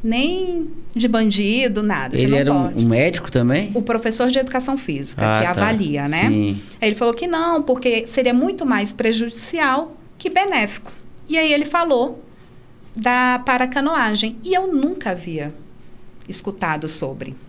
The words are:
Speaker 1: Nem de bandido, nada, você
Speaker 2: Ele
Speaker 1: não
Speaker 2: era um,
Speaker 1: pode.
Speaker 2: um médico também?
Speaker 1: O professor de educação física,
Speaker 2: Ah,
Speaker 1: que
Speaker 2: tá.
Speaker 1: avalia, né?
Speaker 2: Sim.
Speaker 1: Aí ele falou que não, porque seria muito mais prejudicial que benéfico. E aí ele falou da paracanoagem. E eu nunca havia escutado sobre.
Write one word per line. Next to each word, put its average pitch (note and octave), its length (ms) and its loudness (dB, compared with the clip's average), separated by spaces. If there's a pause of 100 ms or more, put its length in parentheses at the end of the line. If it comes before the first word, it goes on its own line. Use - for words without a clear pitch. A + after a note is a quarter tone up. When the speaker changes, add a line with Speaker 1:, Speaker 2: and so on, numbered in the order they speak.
(120)
Speaker 1:
Nem E4+ 580 0 (260)
de A#3+ 100 0
bandido, G#3+ 760 2
nada, C#3+ 340 -2
você B2+ 60 4
Speaker 2:
Ele C3+ 80 4
Speaker 1:
não C#3 60 4
Speaker 2:
era C#3 160 4
um, C#3 180 2
Speaker 1:
pode. A2+ 140 2
Speaker 2:
um - 20 6
médico A#2 420 2
também? C#3 440 2
Speaker 1:
O G#3+ 80 0
professor A#3 480 0
de C4 100 2
educação C4 380 -2
física, C#3+ 440 -4
Speaker 2:
Ah, A2 180 2
Speaker 1:
que A2 40 4
Speaker 2:
tá. E3+ 80 2
Speaker 1:
avalia, F3+ 560 0
né? E3 220 2
Speaker 2:
Sim. G2+ 320 0 (180)
Speaker 1:
Aí A3 80 2
ele A#3 80 2
falou A#3+ 180 2
que C#4+ 140 -4
não, E4 340 2
porque B3 460 0
seria B3 260 2
muito E4+ 320 2
mais G#3 280 0
prejudicial B3+ 1040 0 (200)
que F#4 120 -4
benéfico. F4+ 640 0 (340)
E D#4 100 0
aí D#4+ 140 4
ele D4 140 2
falou D4 580 0 (720)
da B3 500 2
paracanoagem. B3 1000 0
E F#4 80 0
eu F#4 200 2
nunca C#4+ 380 0
havia D#3+ 420 -6 (760)
escutado E3 600 -4
sobre. C3 480 -6 (140)